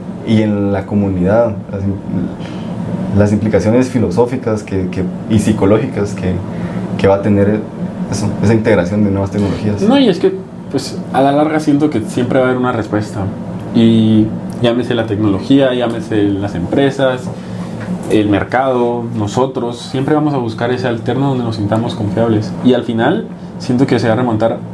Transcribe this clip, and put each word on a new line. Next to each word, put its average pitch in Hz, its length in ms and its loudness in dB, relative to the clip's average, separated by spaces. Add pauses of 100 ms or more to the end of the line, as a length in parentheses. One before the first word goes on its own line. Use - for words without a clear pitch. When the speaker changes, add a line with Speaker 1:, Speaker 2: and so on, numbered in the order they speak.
(260)
Speaker 1:
y 110 160 4
en 101 320 0
la 95 140 -2
comunidad, 101 680 2 (180)
las 98 120 -6
im-, - 1300 -4
las 104 140 4
implicaciones 107 580 2
filosóficas 110 720 0
que, 92 260 -4
que, 92 140 -4 (260)
y 110 100 4
psicológicas 101 760 0
que, 90 180 -2 (640)
que 98 100 4
va 98 100 6
a 101 40 -2
tener 104 380 2 (520)
eso, - 160 -2 (160)
esa 113 120 4
integración 107 480 2
de 101 80 2
nuevas 98 180 0
tecnologías. 101 540 0
Speaker 2:
No, 240 160 6
y 254 100 6
es 175 100 2
que, 190 140 2 (380)
pues, - 260 -4 (160)
a 131 80 2
la 139 100 4
larga 156 280 2
siento 147 320 2
que 110 100 0
siempre 120 380 0
va 131 60 4
a - 40 2
haber 127 100 0
una 123 120 0
respuesta. 107 480 -2 (560)
Y 113 500 6 (380)
llámese 120 320 2
la 113 100 0
tecnología, 110 680 2
llámese 117 480 0
las 98 320 -2
empresas, 131 640 0 (920)
el 107 160 4
mercado, 120 760 0 (140)
nosotros, 120 640 -2
siempre 139 340 -2
vamos 151 200 2
a 139 40 0
buscar 120 340 -2
ese 127 160 -2
alterno 123 420 -2
donde 127 160 0
nos 110 100 -4
sintamos 107 400 -2
confiables. 107 560 0 (140)
Y 123 80 6
al 117 100 2
final, 123 440 0 (320)
siento 127 280 2
que 127 120 2
se 113 80 0
va 110 60 4
a 127 40 2
remontar 113 400 0 (160)